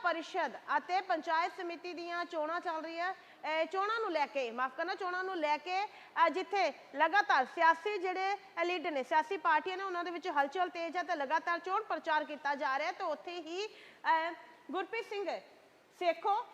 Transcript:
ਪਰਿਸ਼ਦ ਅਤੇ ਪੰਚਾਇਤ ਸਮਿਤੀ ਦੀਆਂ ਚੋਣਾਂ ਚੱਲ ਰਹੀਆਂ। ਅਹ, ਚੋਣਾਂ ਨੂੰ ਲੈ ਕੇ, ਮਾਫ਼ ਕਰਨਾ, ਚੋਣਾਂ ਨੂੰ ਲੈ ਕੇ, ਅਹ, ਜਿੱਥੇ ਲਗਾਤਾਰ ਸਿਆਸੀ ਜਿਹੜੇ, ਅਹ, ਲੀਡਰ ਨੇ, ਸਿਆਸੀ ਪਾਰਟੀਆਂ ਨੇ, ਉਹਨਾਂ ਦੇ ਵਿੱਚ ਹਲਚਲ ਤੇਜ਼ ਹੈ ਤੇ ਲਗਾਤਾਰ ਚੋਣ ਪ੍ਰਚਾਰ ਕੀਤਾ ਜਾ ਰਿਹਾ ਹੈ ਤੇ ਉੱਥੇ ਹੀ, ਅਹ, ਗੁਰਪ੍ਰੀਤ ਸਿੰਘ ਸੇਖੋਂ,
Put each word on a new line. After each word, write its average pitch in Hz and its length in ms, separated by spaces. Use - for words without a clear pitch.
ਪਰਿਸ਼ਦ 320 500
ਅਤੇ 359 240
ਪੰਚਾਇਤ 349 560
ਸਮਿਤੀ 349 380
ਦੀਆਂ 339 300
ਚੋਣਾਂ 330 360
ਚੱਲ 320 220
ਰਹੀਆਂ। 339 320
ਅਹ, 320 500
ਚੋਣਾਂ 403 360
ਨੂੰ 403 120
ਲੈ 294 140
ਕੇ, 262 240
ਮਾਫ਼ 247 240
ਕਰਨਾ, 339 200
ਚੋਣਾਂ 359 300
ਨੂੰ 381 120
ਲੈ 302 200
ਕੇ, 359 280
ਅਹ, - 440
ਜਿੱਥੇ 349 440
ਲਗਾਤਾਰ 330 480
ਸਿਆਸੀ 339 540
ਜਿਹੜੇ, 370 340
ਅਹ, 359 320
ਲੀਡਰ 349 260
ਨੇ, 277 120
ਸਿਆਸੀ 311 340
ਪਾਰਟੀਆਂ 320 400
ਨੇ, 381 60
ਉਹਨਾਂ 349 220
ਦੇ 359 60
ਵਿੱਚ 339 180
ਹਲਚਲ 294 400
ਤੇਜ਼ 339 280
ਹੈ 359 60
ਤੇ 330 140
ਲਗਾਤਾਰ 330 420
ਚੋਣ 370 240
ਪ੍ਰਚਾਰ 320 420
ਕੀਤਾ 285 300
ਜਾ 269 240
ਰਿਹਾ 311 100
ਹੈ 370 40
ਤੇ 370 120
ਉੱਥੇ 349 360
ਹੀ, 349 260
ਅਹ, 320 640
ਗੁਰਪ੍ਰੀਤ 392 380
ਸਿੰਘ 330 320
ਸੇਖੋਂ, 381 540